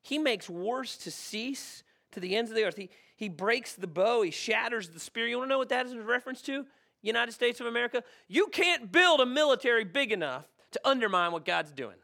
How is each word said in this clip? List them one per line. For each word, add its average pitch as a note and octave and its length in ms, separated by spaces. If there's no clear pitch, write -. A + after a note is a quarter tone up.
He C#4+ 160
makes A#3+ 320
wars A3 480
to D#3 140
cease - 720
to - 80
the F#3 160
ends A3+ 160
of A3 60
the A3 80
earth." F3 120
He, F#3+ 140
he G#3+ 140
breaks G3+ 460
the F#3 120
bow, G#3 360
he E3 100
shatters A3+ 560
the E3 100
spear. A#3 300
You A#3+ 100
wanna C4 120
know C4+ 80
what C4 100
that B3+ 180
is B3 60
in A3+ 120
reference B3 380
to, C#4 240
United A#3 300
States A#3+ 300
of A#3+ 60
America? A#3+ 360
You E4 220
can't E4 420
build E4+ 300
a B3+ 60
military B3+ 580
big A3 260
enough D3+ 360
to - 120
undermine G3+ 460
what E3 140
God's E3+ 260
doing. B2+ 340